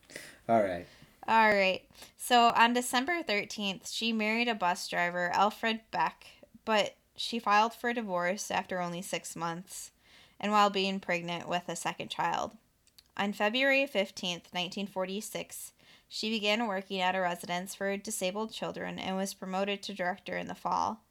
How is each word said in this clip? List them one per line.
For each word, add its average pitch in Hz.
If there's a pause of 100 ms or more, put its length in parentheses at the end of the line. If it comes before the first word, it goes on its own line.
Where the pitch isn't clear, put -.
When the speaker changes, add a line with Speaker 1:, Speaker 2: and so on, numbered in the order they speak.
(460)
Speaker 1:
All 113
right. 87 (400)
Speaker 2:
All 220
right. 190 (340)
So 240
on 233
December 254
thirteenth, 202
she 226
married 220
a 233
bus 180
driver, 175
Alfred 220 (100)
Beck, - (380)
but 214 (200)
she -
filed 214
for 240
divorce 190
after 185
only 175
six -
months 165 (500)
and 208
while 208
being 196
pregnant 170
with 175
a 170
second -
child. - (600)
On 202
February 269
fifteenth, 190
nineteen 185
forty-six, 190 (360)
she -
began 220
working 196
at 185
a 190
residence 180
for 196
disabled 208
children 180
and 180
was 196
promoted 196
to 202
director 180
in 175
the 175
fall. 180